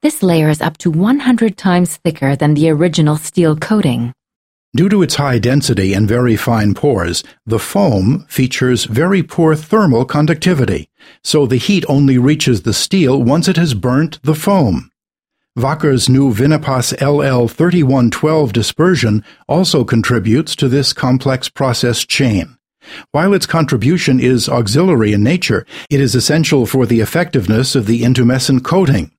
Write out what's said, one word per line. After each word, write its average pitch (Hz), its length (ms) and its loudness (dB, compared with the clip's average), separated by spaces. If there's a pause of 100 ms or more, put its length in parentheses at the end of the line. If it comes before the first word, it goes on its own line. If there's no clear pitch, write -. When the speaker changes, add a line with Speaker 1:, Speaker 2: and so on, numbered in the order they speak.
Speaker 1:
This 302 200 -2
layer 165 280 2
is 151 120 0
up 160 180 -4
to 175 120 -2
one 214 300 0
hundred 233 360 0
times 180 380 0
thicker 139 400 -2
than 147 200 2
the 156 140 2
original 156 460 0
steel 156 400 0
coating. 139 580 -2 (640)
Speaker 2:
Due 170 140 2
to 202 120 2
its 151 140 0
high 135 240 0
density 110 540 0
and 101 160 0
very 120 260 2
fine 107 380 0
pores, 92 500 -2 (220)
the 110 140 -2
foam 139 680 0
features 127 560 -2
very 165 400 0
poor 160 320 0
thermal 156 480 0
conductivity, 147 880 -2 (340)
so 147 220 0
the 123 100 0
heat 180 320 0
only 139 300 4
reaches 127 460 0
the 113 100 -2
steel 139 500 0
once 147 240 2
it 185 80 2
has 160 180 0
burnt 127 500 -2
the 151 120 0
foam. 151 560 0 (680)
Wacker's 135 520 0
new 131 240 4
Vinipas 135 680 -2
L 143 200 0
L 127 260 0
thirty-one 139 640 2
twelve 156 400 0
dispersion 113 720 0 (240)
also 156 380 0
contributes 113 720 0
to 143 100 0
this 131 240 0
complex 131 560 -2
process 123 580 -2
chain. 104 520 -2 (540)
While 180 220 2
its 196 120 0
contribution 139 720 0
is 123 300 0
auxiliary 120 640 2
in 104 100 2
nature, 131 420 -2 (240)
it 143 120 0
is 123 120 0
essential 147 520 0
for 131 200 0
the 117 140 2
effectiveness 120 720 -2
of 120 120 0
the 107 160 0
intumescent 127 640 0
coating. 151 540 0